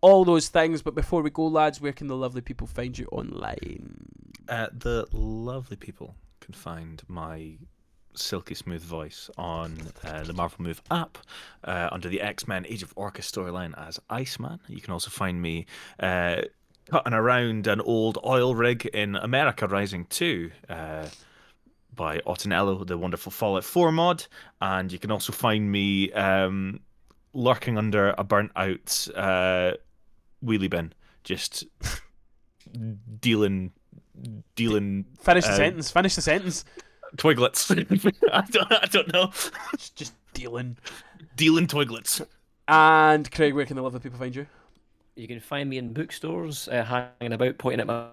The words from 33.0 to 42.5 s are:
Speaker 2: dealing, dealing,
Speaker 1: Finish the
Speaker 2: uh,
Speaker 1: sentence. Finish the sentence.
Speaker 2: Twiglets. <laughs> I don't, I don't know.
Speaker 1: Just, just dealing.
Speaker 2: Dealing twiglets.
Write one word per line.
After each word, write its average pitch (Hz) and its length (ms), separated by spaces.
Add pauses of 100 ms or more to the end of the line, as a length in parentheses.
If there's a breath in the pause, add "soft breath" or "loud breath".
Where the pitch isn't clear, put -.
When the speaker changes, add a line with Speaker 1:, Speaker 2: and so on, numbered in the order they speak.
Speaker 2:
dealing, 98 520 (840)
dealing, 101 500 (140)
Speaker 1:
Finish 175 260
the 104 80
Speaker 2:
uh, - 20
Speaker 1:
sentence. 156 340
Finish 180 240
the 170 80
sentence. 175 440 (500 loud breath)
Speaker 2:
Twiglets. 123 560
<laughs> 190 600
I 196 100
don't, 202 300
I 214 140
don't 175 260
know. 185 200 (440 loud breath)
Speaker 1:
Just, - 200
just - 180 (220)
dealing. 123 420 (580 loud breath)
Speaker 2:
Dealing 160 300
twiglets. 131 560 (460)